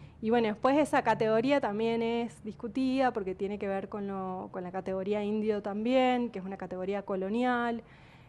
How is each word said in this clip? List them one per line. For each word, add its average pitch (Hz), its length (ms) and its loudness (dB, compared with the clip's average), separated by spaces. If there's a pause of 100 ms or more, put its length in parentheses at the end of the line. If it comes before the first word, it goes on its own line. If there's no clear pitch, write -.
(220)
Y 220 80 0
bueno, 233 180 4
después 254 300 4
esa 277 240 4
categoría 226 580 4
también 226 420 0
es 233 400 -2
discutida 254 680 0
porque 185 220 -4
tiene 196 240 -4
que 208 100 -4
ver 196 200 -4
con 202 180 -6
lo, 190 440 -6
con 185 120 -8
la 180 100 -10
categoría 190 500 -2
indio 208 400 0
también, 240 680 2
que 202 80 -10
es 185 60 -8
una 190 120 -8
categoría 185 460 -4
colonial, 233 800 0 (460)